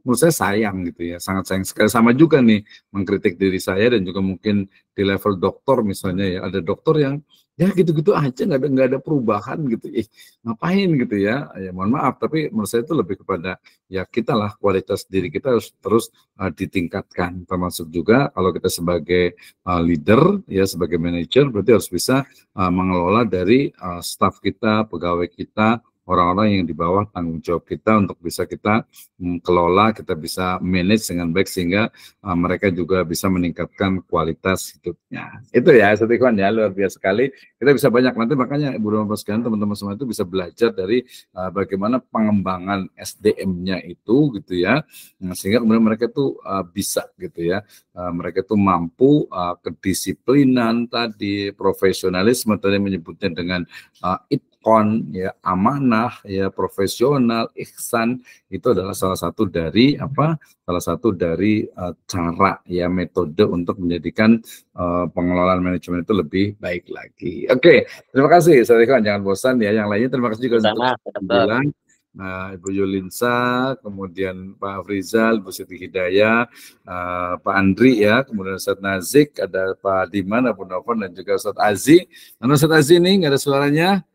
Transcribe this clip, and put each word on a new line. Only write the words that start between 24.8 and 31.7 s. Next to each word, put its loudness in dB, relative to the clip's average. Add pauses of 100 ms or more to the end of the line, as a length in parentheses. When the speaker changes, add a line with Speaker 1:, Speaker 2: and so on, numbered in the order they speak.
Speaker 1:
pegawai -4
kita, -2 (260)
orang-orang 2
yang 0
di -8
bawah 0
tanggung -6
jawab -4
kita 0
untuk -4
bisa -8
kita, -2 (400)
hmm, -6
kelola, 2
kita -8
bisa -6
manage 0
dengan -4
baik 0
sehingga, -2 (320)